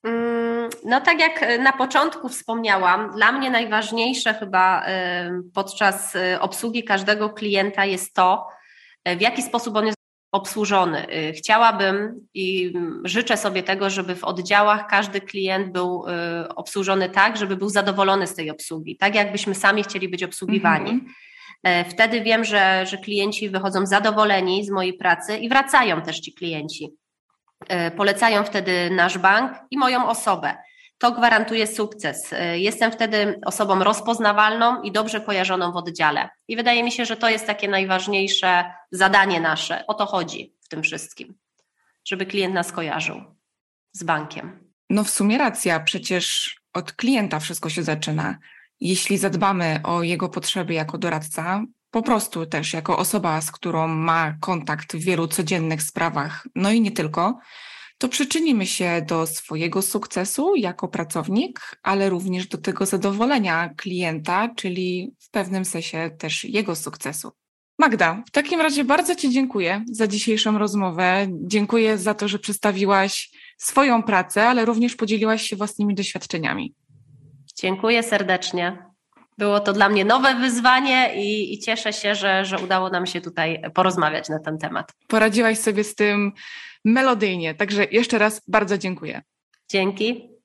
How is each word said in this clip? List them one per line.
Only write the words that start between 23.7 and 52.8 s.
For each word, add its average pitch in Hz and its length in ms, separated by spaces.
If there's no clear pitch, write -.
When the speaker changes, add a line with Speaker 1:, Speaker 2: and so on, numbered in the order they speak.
Speaker 1:
zadowoleni 202 800
z 202 40
mojej 185 240
pracy 185 440
i 226 120
wracają 254 520
też 160 180
ci - 140
klienci. 160 600
E, 170 240
polecają 202 520
wtedy 180 460
nasz 185 280
bank 208 360
i 262 60
moją 254 320
osobę. 180 480
To 240 140
gwarantuje 226 560
sukces. 214 640
E, 170 260
jestem 220 320
wtedy 214 540
osobą 190 380
rozpoznawalną 220 1000
i 202 100
dobrze 220 300
kojarzoną 185 500
w 175 40
oddziale. 165 540
I 226 80
wydaje 233 280
mi 240 80
się, 240 140
że 220 120
to 233 120
jest 220 180
takie 208 200
najważniejsze 190 1040
zadanie 190 480
nasze. 165 480
O 214 60
to - 120
chodzi 165 560
w - 60
tym 156 160
wszystkim, - 500
żeby 190 180
klient 190 280
nas 175 180
kojarzył 160 500
z - 120
bankiem. 165 680
Speaker 2:
No 208 140
w 202 60
sumie 208 280
racja, 214 420
przecież - 760
od 175 200
klienta 220 460
wszystko 160 300
się 160 140
zaczyna. 156 540
Jeśli 185 380
zadbamy 180 640
o 170 200
jego 175 260
potrzeby 180 440
jako 156 240
doradca, 165 680
po 226 100
prostu 208 440
też 156 280
jako 165 240